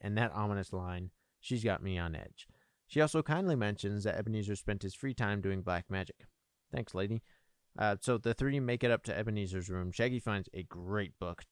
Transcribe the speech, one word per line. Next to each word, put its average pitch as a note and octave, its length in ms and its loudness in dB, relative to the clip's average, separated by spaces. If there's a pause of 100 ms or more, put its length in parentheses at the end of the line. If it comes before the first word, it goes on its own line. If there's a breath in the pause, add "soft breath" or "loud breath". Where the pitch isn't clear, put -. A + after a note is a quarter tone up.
and G#2 180 0
that A#2 160 2
ominous G2+ 380 0
line, F2+ 400 -4 (260)
she's A#2+ 240 -2
got G2+ 220 2
me F#2+ 140 0
on E2+ 180 -2
edge. - 320 -14 (380 soft breath)
She - 140 2
also D3+ 220 6
kindly E3 340 2
mentions G#2 480 0
that G#2 120 2
Ebenezer G#2 400 -2
spent G#2 260 -4
his G2 120 -4
free C3+ 200 -4
time G2+ 260 0
doing F#2+ 220 0
black F2 260 -2
magic. - 380 -4 (440)
Thanks, - 240 -4
lady. G2+ 280 0 (560 soft breath)
Uh, G#2 200 4
so B2 200 2
the A#2 160 2
three C#3 260 2
make B2 240 0
it A#2+ 60 4
up A2+ 140 4
to A2 120 -2
Ebenezer's F#2+ 540 -2
room. F#2 200 -2
Shaggy A#2+ 300 0
finds G2+ 320 -2
a F2+ 120 -8
great F#2 540 -4
book F2 340 -6